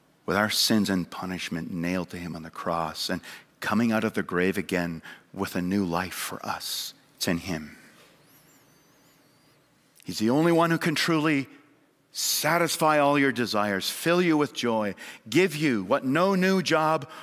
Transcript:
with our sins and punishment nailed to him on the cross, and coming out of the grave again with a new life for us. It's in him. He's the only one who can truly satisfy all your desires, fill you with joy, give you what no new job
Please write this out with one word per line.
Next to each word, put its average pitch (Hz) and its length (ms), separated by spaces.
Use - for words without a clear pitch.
with 87 100
our 104 140
sins 104 400
and 90 220
punishment 90 580
nailed 87 400
to 92 80
him 82 180
on 80 60
the 82 80
cross, 82 580
and 90 140
coming 113 320
out 107 120
of 110 120
the 98 80
grave 92 340
again 85 460
with 95 240
a 92 60
new 95 240
life 90 300
for - 280
us. - 520
It's - 120
in 87 80
him. 85 400
He's 90 160
the 110 100
only 156 220
one 165 200
who 165 60
can 165 160
truly 151 540
satisfy 156 880
all 143 180
your 139 140
desires, 104 580
fill 175 320
you 165 140
with 143 180
joy, 110 400
give 151 260
you 131 300
what 123 180
no 170 320
new 185 260
job 156 480